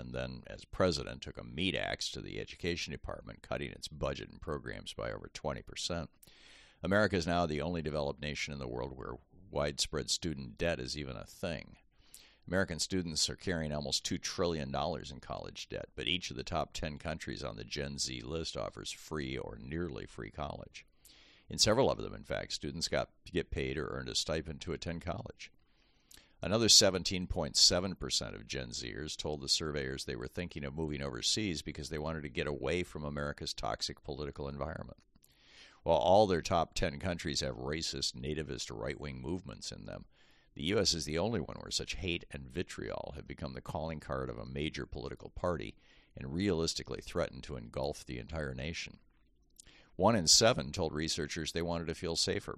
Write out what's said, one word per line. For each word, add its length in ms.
and 80
then, 360
as 180
president, 560
took 160
a 60
meat 320
axe 340
to 100
the 200
education 500
department, 540
cutting 260
its 180
budget 440
and 100
programs 520
by 180
over 200
twenty 300
percent, 480
America 340
is 120
now 180
the 160
only 220
developed 360
nation 320
in 60
the 100
world 300
where 200
widespread 580
student 480
debt 220
is 180
even 180
a 100
thing. 500
American 320
students 500
are 60
carrying 360
almost 320
two 140
trillion 540
dollars 400
in 80
college 500
debt, 260
but 120
each 240
of 40
the 80
top 300
ten 240
countries 460
on 140
the 60
Gen 360
Z 220
list 360
offers 340
free 460
or 240
nearly 460
free 240
college. 520
In 80
several 340
of 60
them, 160
in 100
fact, 300
students 340
got, 220
get 220
paid 260
or 120
earned 180
a 80
stipend 460
to 100
attend 300
college. 500
Another 280
seventeen 580
point 300
seven 360
percent 420
of 120
Gen 220
Zers 480
told 240
the 80
surveyors 560
they 100
were 140
thinking 340
of 100
moving 280
overseas 600
because 280
they 80
wanted 260
to 60
get 180
away 360
from 200
America's 500
toxic 480
political 460
environment. 480
While 140
all 280
their 160
top 320
ten 260
countries 420
have 160
racist, 560
nativist, 580
right-wing 500
movements 520
in 140
them, 180
the 120
U 120
S 140
is 100
the 140
only 240
one 180
where 100
such 260
hate 360
and 160
vitriol 720
have 100
become 280
the 40
calling 400
card 300
of 80
a 80
major 400
political 460
party 440
and 180
realistically 680
threaten 400
to 160
engulf 480
the 140
entire 340
nation. 460
One 180
in 100
seven 460
told 220
researchers 580
they 100
wanted 260
to 60
feel 220
safer, 420